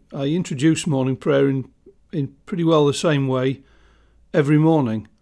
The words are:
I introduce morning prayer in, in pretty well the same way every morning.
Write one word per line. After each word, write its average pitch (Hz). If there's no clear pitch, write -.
I 143
introduce 156
morning 131
prayer 139
in, 135
in 139
pretty 170
well 160
the 139
same 143
way 131
every 151
morning. 143